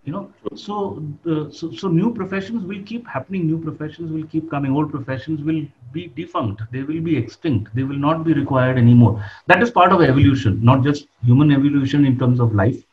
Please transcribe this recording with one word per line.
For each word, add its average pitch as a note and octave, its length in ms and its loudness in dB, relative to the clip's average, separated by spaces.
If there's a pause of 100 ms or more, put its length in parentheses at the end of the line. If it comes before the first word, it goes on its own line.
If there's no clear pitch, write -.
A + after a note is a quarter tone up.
You C#3 80 -10
know, G3+ 200 -12 (220)
so G3+ 480 -8 (220)
the, D#3 260 -4
so, D#3+ 220 -12
so G3 160 -8
new F#3 260 2
professions F#3+ 500 -8
will G3 200 -10
keep A#3+ 240 -12
happening. F#3 380 -6
New D#3+ 120 0
professions D#3 540 -10
will D#3 140 -8
keep D#3 240 -6
coming. C#3 220 -4
Old D3+ 180 0
professions C#3 520 -8
will D#3 220 -4 (280)
be E3+ 220 -10
defunct. C#3 560 -6
They C3 120 -8
will D#3 180 -6
be D#3+ 160 -2
extinct. A2+ 580 -4
They B2+ 80 -2
will C#3 140 -4
not D#3 260 0
be E3 120 0
required B2+ 440 0
anymore. A#2+ 460 6 (220)
That F3+ 160 6
is A#3 80 0
part F3+ 200 4
of F3+ 120 4
evolution, C3+ 600 2
not B2 220 4
just C#3+ 240 -2 (160)
human C#3 260 6
evolution C#3+ 540 2
in B2+ 140 2
terms B2 200 0
of A2 160 0
life G#2 380 0